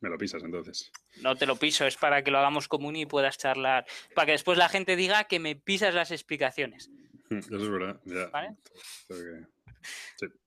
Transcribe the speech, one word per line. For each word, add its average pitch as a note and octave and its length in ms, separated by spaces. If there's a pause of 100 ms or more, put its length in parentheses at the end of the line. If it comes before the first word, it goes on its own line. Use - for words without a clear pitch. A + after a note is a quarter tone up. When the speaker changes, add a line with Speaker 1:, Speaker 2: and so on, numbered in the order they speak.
Speaker 1:
Me F#2+ 80
lo E2+ 80
pisas, E2+ 260
entonces. E2 480 (300)
Speaker 2:
No C3 160
te C#3 80
lo C3+ 100
piso, C#3+ 320
es B2+ 80
para C#3+ 260
que C#3 80
lo C#3 100
hagamos D3 280
común D3 300
y D#3 80
puedas C#3 320
charlar, C3 480 (280)
para D#3+ 120
que D3+ 80
después E3+ 240
la F3 100
gente F#3 300
diga F#3+ 260
que F3+ 160
me D3+ 160
pisas F#3+ 380
las E3+ 180
explicaciones. C#3+ 800 (200)
Speaker 1:
<laughs> - 180
Eso G#2+ 260
es G#2 140
verdad, F#2+ 340
ya. F2+ 240
Speaker 2:
¿Vale? F#3 300 (500)
Speaker 1:
Tengo F2+ 140
que... D#2+ 260 (720)
Sí. - 100 (180)